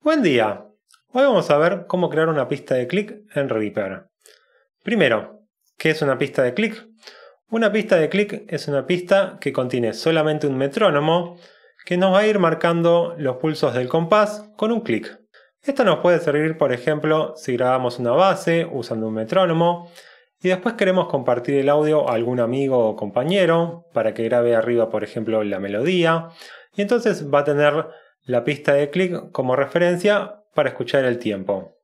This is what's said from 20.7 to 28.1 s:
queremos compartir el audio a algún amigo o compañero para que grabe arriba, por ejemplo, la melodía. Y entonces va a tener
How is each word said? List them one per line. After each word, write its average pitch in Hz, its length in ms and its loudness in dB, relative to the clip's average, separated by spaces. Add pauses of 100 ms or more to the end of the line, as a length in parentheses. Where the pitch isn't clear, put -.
queremos 185 320 2
compartir 127 480 -2
el 139 140 2
audio 151 400 2
a 117 60 0
algún 123 260 -2
amigo 123 480 0
o 104 80 -6
compañero 165 960 0
para 110 200 0
que 113 120 -4
grabe 120 280 2
arriba, 113 360 2
por 104 160 -4
ejemplo, 110 400 -2
la 98 140 -4
melodía. 165 680 0 (480)
Y 202 60 -4
entonces 202 520 0
va 143 60 6
a 143 60 0
tener 147 420 2 (380)